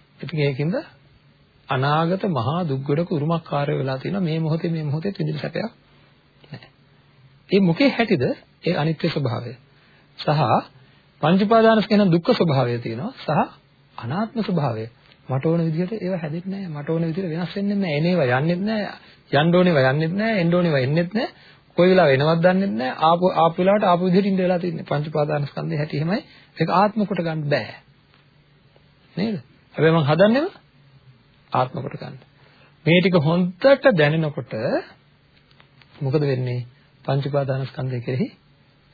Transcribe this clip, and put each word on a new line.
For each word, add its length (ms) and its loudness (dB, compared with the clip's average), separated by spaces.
ඉතින් 260 -8
ඒකින්ද 340 -2
අනාගත 580 0
මහා 360 -2
දුක් 200 -4
ගොඩක 280 -2
උරුමකාරය 640 -2
වෙලා 220 -4
තියෙනවා. 240 -6
මේ 180 -2
මොහොතේ, 320 -2
මේ 120 -4
මොහොතේ 300 -4
විඳින 240 -4
සැපයක් 260 -6
නැහැ. 280 -18
ඒ 120 4
මොකේ 280 4
හැටිද? 340 0
ඒ 160 -2
අනිත්‍ය 320 -2
ස්වභාවය. 460 -4
සහ 120 -4
පංච 200 2
උපාදානස්කන්ධ 680 4
දුක්ඛ 240 2
ස්වභාවය 460 0
තියෙනවා. 360 -8
සහ 140 -8
අනාත්ම 440 -6
ස්වභාවය. 440 -4
මට 200 -4
ඕන 160 0
විදිහට 340 -2
ඒවා 240 -6
හැදෙන්නේ 400 -8
නැහැ. 140 -10
මට 160 -8
ඕන 140 0
විදිහට 260 -4
වෙනස් 240 -6
වෙන්නේ 240 -2
නැහැ. 200 0
එනේවා 360 2
යන්නෙත් 280 0
නැහැ. 360 -4
යන්න 220 4
ඕනේවා 340 4
යන්නෙත් 260 0
නැහැ. 260 -2
එන්න 140 2
ඕනේවා 280 2
එන්නෙත් 300 0
නැහැ. 200 -4
කොයි 120 6
වෙලාවෙ 240 6
එනවත් 280 2
දන්නෙත් 320 2
නැහැ. 260 -4
ආපු, 340 4
ආපු 240 2
වෙලාවට 280 2
ආපු 180 2
විදිහට 240 4
ඉඳ 140 0
වෙලා 180 0
තින්නේ. 260 -6
පංච 220 -2
උපාදානස්කන්ධේ 720 -4
හැටි 180 -4
එහෙමයි. 240 -2
ඒක 140 0
ආත්ම 320 2
කොට 180 -2
ගන්න 240 -4
බෑ. 300 -2
නේද? 220 -4
හැබැයි 180 4
මං 120 2
හදන්නේම 420 4
ආත්ම 260 -2
කොට 180 -8
ගන්න. 220 -14
මේ 140 6
ටික 200 4
හොන්දට 720 2
දැනෙනකොට 600 0
මොකද 260 -2
වෙන්නේ? 360 -2
පංච 240 -2
උපාදානස්කන්ධය 760 -4
කෙරෙහි 260 -4